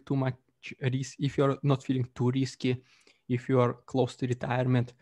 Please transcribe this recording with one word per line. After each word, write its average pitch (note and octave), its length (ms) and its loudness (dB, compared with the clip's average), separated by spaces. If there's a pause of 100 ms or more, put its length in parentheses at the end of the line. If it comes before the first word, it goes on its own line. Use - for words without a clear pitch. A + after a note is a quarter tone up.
too C#3 100 -2
much C3 200 -2 (580)
risk, C3+ 260 -6
if C#3+ 180 -2
you're C#3 260 4
not C#3 200 2
feeling B2+ 320 0
too B2 160 0
risky, B2+ 500 -2 (460)
if B2 220 -4
you C3 100 4
are A#2+ 140 4 (120)
close B2+ 300 -2
to - 100 -6
retirement, B2 760 0